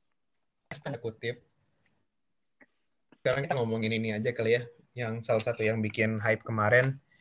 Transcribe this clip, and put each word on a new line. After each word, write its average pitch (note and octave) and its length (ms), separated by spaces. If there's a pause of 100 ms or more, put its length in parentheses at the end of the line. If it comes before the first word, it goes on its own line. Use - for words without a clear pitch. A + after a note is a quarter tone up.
(840)
tanda B2 160
kutip. A#2 400 (1800)
Sekarang C3+ 260
kita - 140
ngomongin A2+ 400
ini A2 160
aja A2 160
kali A#2 260
ya, B2 60 (320)
yang A#2 240
salah A2 240
satu A#2 180
yang A2 220
bikin G#2+ 400
hype A2 200
kemarin, A#2+ 560 (220)